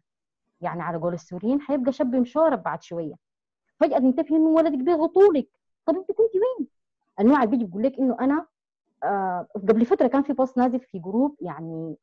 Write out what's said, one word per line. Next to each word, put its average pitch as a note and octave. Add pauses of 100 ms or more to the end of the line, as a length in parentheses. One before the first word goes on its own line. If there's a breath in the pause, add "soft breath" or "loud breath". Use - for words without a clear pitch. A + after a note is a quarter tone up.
(600)
يعني E3+
على E3+
قول F3
السوريين G3+
حيبقى C4+
شاب C4
مشورب C4
بعد E3
شوية. E3 (680)
فجأة C#4+
تنتبهي C4+
إنه D#4+
ولدك D#4+
بيغطولك. E4 (380)
طب D#4+
أنت F#4+
كنت A4+
وين؟ G#4+ (520)
النوع B3
اللي A#3
بيجي A#3
بيقول F#3+
لك C4+
إنه B3+
أنا، C#4+ (580)
آه، F#3
قبل G#3+
فترة E4+
كان C4+
في D4
post B3+
نازل B3
في -
جروب A3+
يعني D#3+